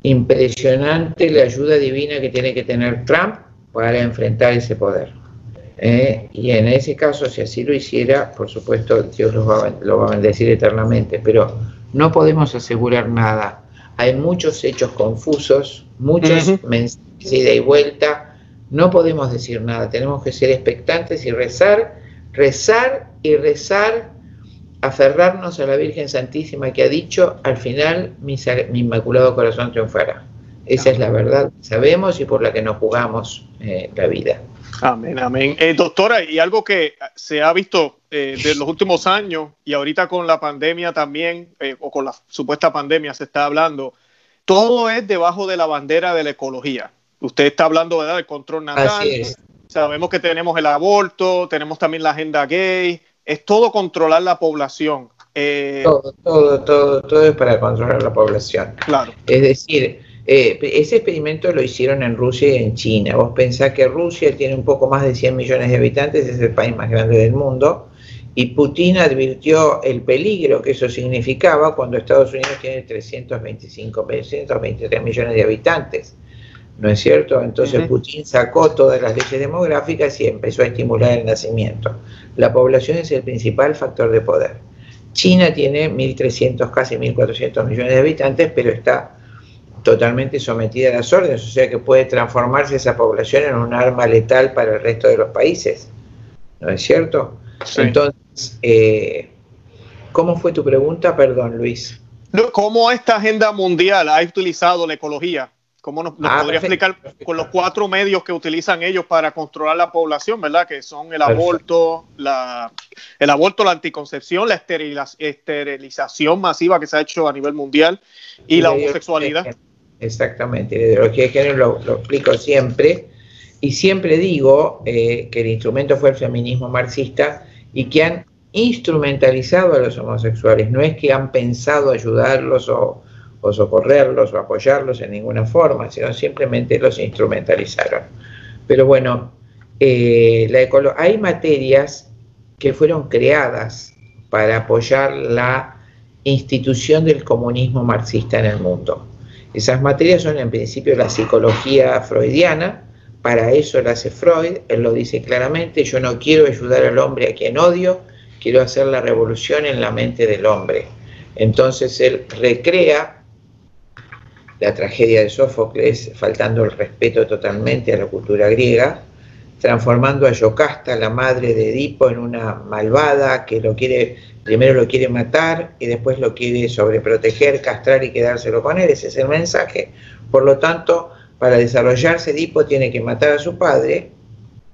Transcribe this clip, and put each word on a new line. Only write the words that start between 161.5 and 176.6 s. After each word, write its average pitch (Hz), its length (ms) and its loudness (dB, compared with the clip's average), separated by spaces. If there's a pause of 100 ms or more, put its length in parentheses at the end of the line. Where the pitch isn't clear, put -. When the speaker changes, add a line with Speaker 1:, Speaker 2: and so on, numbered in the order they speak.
Speaker 1:
él 127 260 2 (140)
recrea 151 840 2 (1400)
la 101 140 0
tragedia 110 500 2
de 104 60 -2
Sófocles, 117 880 -2
faltando 113 480 -2
el 104 80 -2
respeto 113 540 -2
totalmente 110 680 -4
a 104 40 0
la 98 80 -2
cultura 104 440 -2
griega, 120 520 2 (580)
transformando 120 640 2
a 123 60 6
Yocasta, 139 640 0
la 110 140 -2
madre 123 440 0
de 110 180 0
Edipo, 135 380 0
en 117 100 -6
una 117 360 -6
malvada 131 920 0
que 113 140 -4
lo 110 160 0
quiere, 127 400 -2 (300)
primero 127 280 4
lo 123 140 4
quiere 127 220 0
matar 160 680 -2
y 123 80 -6
después 120 320 -2
lo 113 140 -2
quiere 120 360 -2